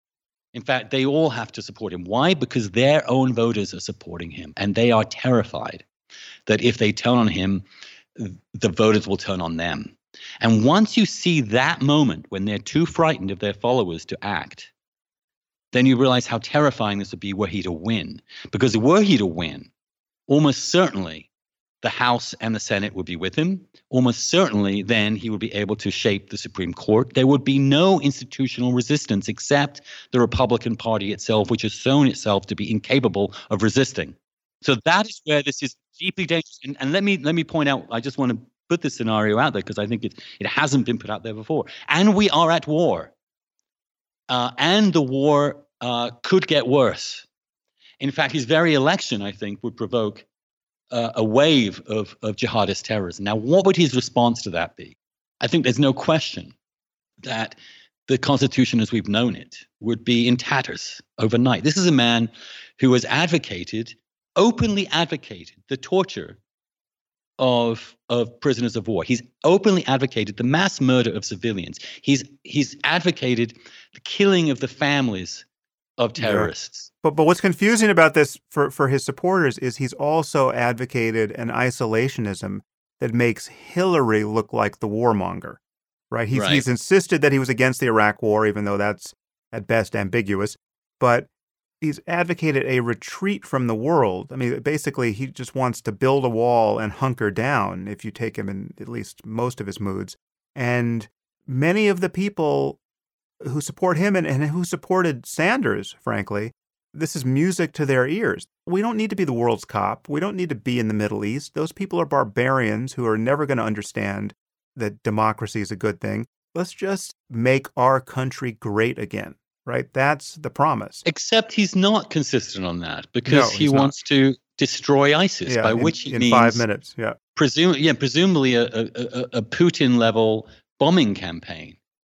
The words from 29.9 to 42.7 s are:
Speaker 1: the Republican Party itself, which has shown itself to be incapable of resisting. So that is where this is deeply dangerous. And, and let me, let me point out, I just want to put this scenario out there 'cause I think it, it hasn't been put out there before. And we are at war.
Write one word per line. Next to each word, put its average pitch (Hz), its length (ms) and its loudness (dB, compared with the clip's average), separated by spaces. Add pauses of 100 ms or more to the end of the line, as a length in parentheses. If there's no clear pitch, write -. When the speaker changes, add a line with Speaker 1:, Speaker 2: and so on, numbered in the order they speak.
Speaker 1:
the 127 100 4
Republican 117 560 0
Party 104 340 -4
itself, 107 400 0
which 113 120 0
has 107 100 -4
shown 135 340 2
itself 101 400 -2
to 101 80 -6
be 101 160 -6
incapable 104 640 0 (160)
of 98 120 -2
resisting. 101 540 0 (480)
So 135 220 2
that 190 220 2
is - 180 -16
where 147 180 0
this 139 180 -6
is 135 140 -6 (240)
deeply 180 260 -6
dangerous. 165 380 -4
And, 135 160 -12
and 135 140 -2
let 196 100 0
me, 202 140 2
let 147 180 -2
me 165 80 0
point 151 260 -2
out, 127 220 -2
I 117 80 -4
just 131 180 -8
want 127 140 0
to - 80 -4 (280)
put 170 140 -2
this 143 140 -4
scenario 107 420 0
out 139 160 2
there 101 80 -4
'cause - 160 -10
I 104 80 -2
think 117 180 -4
it, - 120 -8 (240)
it 101 80 -6
hasn't 135 400 0
been 117 100 -2
put - 140 -10
out 98 100 -8
there 110 140 -10
before. 113 300 -4 (220)
And 185 280 2
we 202 160 2
are 160 180 4
at 165 160 0
war. 147 460 0 (1160)